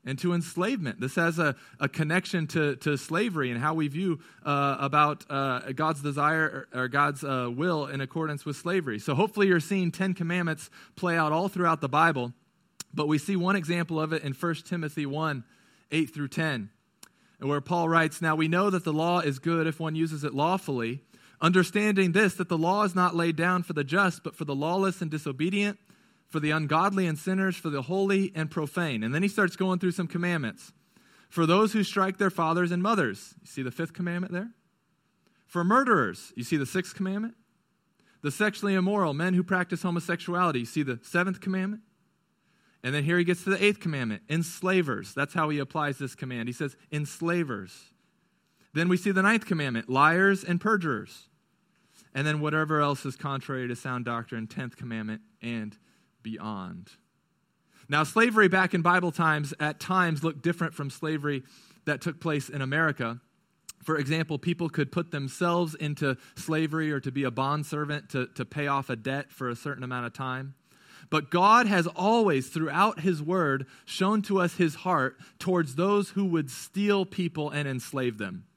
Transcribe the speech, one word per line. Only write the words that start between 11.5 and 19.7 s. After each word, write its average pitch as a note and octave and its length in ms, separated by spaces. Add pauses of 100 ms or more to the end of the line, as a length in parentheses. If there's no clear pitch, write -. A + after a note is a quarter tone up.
throughout E3+ 320
the C#3 80
Bible, D3 420 (640)
but D3 140
we D3+ 100
see F#3+ 180
one F#3 200
example E3 440
of D#3 140
it D#3 80
in C#3+ 100
First E3 340
Timothy D#3+ 380
one, C#3+ 400 (460)
eight D#3 240
through D3 140
ten, C3+ 420 (680)
where C#3+ 220
Paul F3 260
writes, E3 360
"Now D#3+ 120
we D#3 140
know F#3 220
that F#3 140
the D#3 100
law E3+ 260
is D3 180
good E3 280
if D#3+ 120